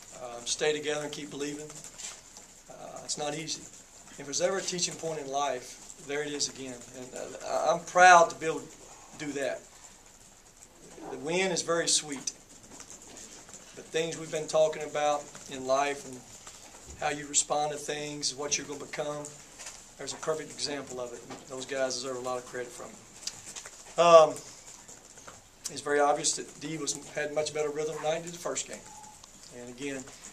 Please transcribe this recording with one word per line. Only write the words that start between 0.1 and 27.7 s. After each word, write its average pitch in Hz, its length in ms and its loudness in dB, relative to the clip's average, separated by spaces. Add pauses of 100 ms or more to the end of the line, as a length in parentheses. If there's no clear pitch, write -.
um, 120 240 -10
stay 151 280 2
together 147 300 -2
and 147 80 -6
keep 147 180 -8
believing, 147 400 -8 (1000)
uh, - 360 -14
it's - 120 -6
not 147 180 -4
easy. 160 260 -6 (580)
If 139 60 -12
there's 139 160 -2
ever 190 180 2
a - 20 -2
teaching 175 320 -2
point 156 280 -4
in 135 60 -8
life, 135 520 -2 (280)
there 147 140 -2
it 147 100 -4
is 143 160 0
again. 131 300 -8 (220)
And, 127 160 -12
uh, - 320 -8
I, 147 260 2
I'm 170 60 -2
proud 180 500 12
to - 60 -10
be 156 100 -6
able 160 140 0
to - 80 -12 (500)
do 147 140 -6
that. 131 280 -2 (1500)
The 131 80 -8
win 175 340 2
is 160 120 0
very 165 240 2
sweet. 143 440 0 (1400)
The - 60 -14
things 160 380 -2
we've 160 120 -10
been 156 160 -4
talking 156 360 4
about 147 400 2 (280)
in 131 140 -6
life 139 420 2
and 127 120 -12 (840)
how 151 80 2
you 147 180 -4
respond 147 440 2
to 143 80 -6
things, 147 560 -4
what 143 200 -2
you're 143 120 -2
gonna 135 180 -8
become, 147 400 -4 (720)
there's 131 160 -6
a 120 40 -12
perfect 151 340 -2
example 127 500 -6
of 120 100 -6
it. 117 120 -12 (260)
Those 131 160 -8
guys 131 300 0
deserve 123 220 -4
a - 20 -6
lot 127 180 -2
of 123 80 -8
credit 123 220 -6
from - 220 -14
it. 110 60 -18 (1040)
Um, 165 360 12 (1400)
it's 131 100 -10
very 147 180 4
obvious 147 360 4
that - 260 -10
D 156 160 -4
was, 139 160 -2 (220)
had 147 180 -4
much 151 180 0
better 151 200 0